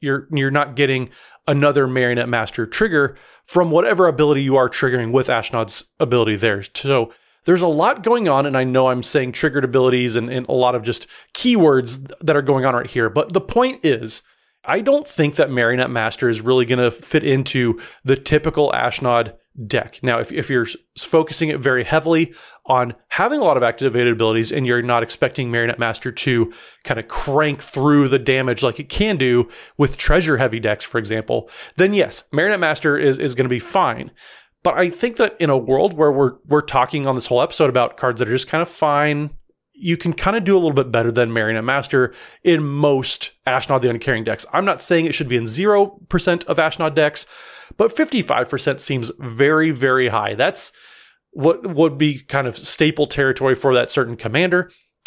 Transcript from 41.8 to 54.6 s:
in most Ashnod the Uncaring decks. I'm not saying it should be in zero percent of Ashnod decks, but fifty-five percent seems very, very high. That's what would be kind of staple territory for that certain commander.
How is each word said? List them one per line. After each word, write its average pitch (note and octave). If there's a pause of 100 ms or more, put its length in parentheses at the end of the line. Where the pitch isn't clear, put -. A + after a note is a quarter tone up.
in E3
most C#3+ (160)
Ashnod C3
the B2
Uncaring A#2
decks. G#2+
I'm G3
not F3
saying E3
it D3
should C#3+
be B2
in A#2
zero G3+ (120)
percent E3+
of -
Ashnod D#3
decks, D3+ (500)
but A3+
fifty-five F#3
percent C3+
seems B2+
very, C#3+
very C3
high. G#2
That's C3 (600)
what E3
would D3+
be D3
kind C#3
of A#2
staple D#3
territory C3+
for C3
that A#2+
certain A#2+
commander. F3 (360)